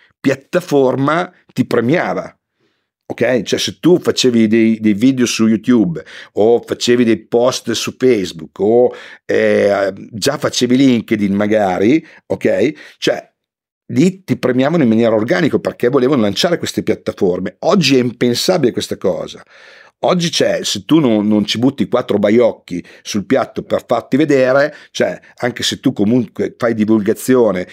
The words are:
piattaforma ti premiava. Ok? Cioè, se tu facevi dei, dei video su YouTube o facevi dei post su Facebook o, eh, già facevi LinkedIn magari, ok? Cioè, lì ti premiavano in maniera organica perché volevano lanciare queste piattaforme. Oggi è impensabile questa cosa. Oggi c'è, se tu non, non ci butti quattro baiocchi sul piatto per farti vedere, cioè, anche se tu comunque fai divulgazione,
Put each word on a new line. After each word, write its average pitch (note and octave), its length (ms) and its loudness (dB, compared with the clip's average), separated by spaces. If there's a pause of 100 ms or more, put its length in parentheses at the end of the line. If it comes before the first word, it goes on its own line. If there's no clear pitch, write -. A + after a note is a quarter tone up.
(200)
piattaforma C#3 1120 0 (200)
ti B2+ 120 -2
premiava. A#2 720 -2 (680)
Ok? A#2+ 380 -2
Cioè, - 140 -2
se - 220 -6
tu F3 180 4
facevi A#2 500 2
dei, A2 340 2
dei G#2+ 120 2
video B2 320 2
su A2 220 0
YouTube G#2+ 560 0 (300)
o A2+ 280 2
facevi A#2+ 440 0
dei A2 200 0
post A#2+ 460 -2
su - 260 -6
Facebook F#2+ 640 -2
o, A#2 340 2 (300)
eh, G2+ 720 0
già G#2+ 420 -6
facevi B2 380 -2
LinkedIn A2+ 580 0
magari, G#2 720 0 (200)
ok? G#2+ 480 -2 (240)
Cioè, - 320 -4 (640)
lì E3+ 320 0
ti B2+ 140 -4
premiavano C3 460 0
in B2 40 2
maniera A2 260 2
organica B2 460 0
perché F#2+ 300 -2
volevano C3+ 320 0
lanciare G#2+ 360 -2
queste - 240 -6
piattaforme. F#2 800 -4
Oggi D3 380 2
è - 20 4
impensabile B2 720 0
questa G2 240 -6
cosa. D#2 480 -6 (600)
Oggi E3+ 260 0
c'è, A2+ 340 -2
se - 220 -8
tu D#3 140 2
non, A2 280 2
non G#2+ 160 2
ci A2 160 -6
butti A#2+ 300 0
quattro A#2+ 280 -2
baiocchi G#2 640 0 (200)
sul G2+ 240 -6
piatto - 380 -2
per - 220 -4
farti A#2 300 -2
vedere, C#3 580 2 (180)
cioè, F2+ 280 -4 (160)
anche - 280 -6
se - 180 -6
tu C3+ 100 0
comunque G#2+ 640 -2
fai A#2 160 -2
divulgazione, G#2+ 1000 0